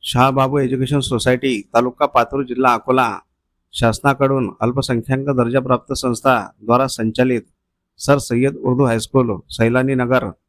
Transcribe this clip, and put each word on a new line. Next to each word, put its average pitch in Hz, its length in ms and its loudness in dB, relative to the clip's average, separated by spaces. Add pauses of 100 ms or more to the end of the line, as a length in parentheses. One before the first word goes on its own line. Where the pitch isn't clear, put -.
शहाबाबू 135 560 0
एज्युकेशन 135 420 0
सोसायटी, 127 600 0 (140)
तालुका 123 320 0
पातूर, 135 380 0
जिल्हा 123 300 0
अकोला 117 440 0 (560)
शासनाकडून 135 760 0 (120)
अल्पसंख्याक 131 760 -2
दर्जाप्राप्त 127 580 0
संस्था 123 460 0 (200)
द्वारा 120 280 2
संचालित 120 540 0 (580)
सर 143 180 2
सय्यद 131 380 -2
उर्दू 127 280 0
हायस्कूल, 117 520 0 (120)
सैलानी 127 460 0
नगर 123 340 0 (200)